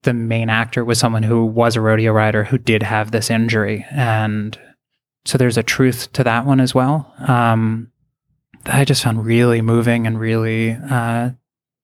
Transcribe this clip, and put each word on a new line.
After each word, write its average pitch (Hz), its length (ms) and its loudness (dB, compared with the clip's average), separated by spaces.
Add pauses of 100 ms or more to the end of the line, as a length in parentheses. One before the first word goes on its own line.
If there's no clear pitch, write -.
the 127 100 0
main 113 380 -2
actor 113 340 -2
was 117 140 0
someone 113 240 0
who 113 240 2
was 113 280 0
a 117 60 0
rodeo 110 320 2
rider 107 320 2
who 131 140 0
did 107 240 0
have 107 280 -2
this 113 200 -2
injury. 113 600 -2
And 110 680 -2 (640)
so - 140 -2
there's 123 200 2
a 113 40 2
truth 123 500 0
to 127 120 -2
that 117 220 0
one 131 140 4
as 127 140 0
well. 139 380 0 (140)
Um, 113 640 0 (760)
that - 100 -4
I 139 100 4
just 131 180 0
found 110 220 -2
really 117 380 2
moving 117 440 0
and 113 140 -2
really, 113 520 -2 (180)
uh, 117 400 -2 (540)